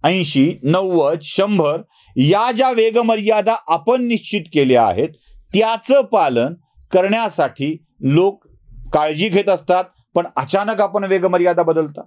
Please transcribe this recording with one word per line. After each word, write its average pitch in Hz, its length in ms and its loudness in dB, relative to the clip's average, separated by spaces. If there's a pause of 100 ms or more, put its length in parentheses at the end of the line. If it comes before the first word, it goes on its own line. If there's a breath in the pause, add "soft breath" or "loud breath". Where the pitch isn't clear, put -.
ऐंशी, 160 600 0
नव्वद, 165 580 0
शंभर 190 600 -2 (340 soft breath)
या 202 360 2
ज्या 254 200 0
वेगमर्यादा 220 840 0 (120)
आपण 226 400 0
निश्चित 214 340 -4 (120)
केल्या 127 320 4
आहेत 104 240 -2 (440)
त्याचं 226 480 2
पालन 151 520 0 (380)
करण्यासाठी 180 960 -2 (140)
लोक 170 460 0 (480)
काळजी 156 360 0
घेत 196 200 0
असतात, 180 340 0 (320)
पण 170 200 0
अचानक 196 460 -2
आपण 202 220 -2
वेगमर्यादा 180 600 0
बदलता. 160 440 -2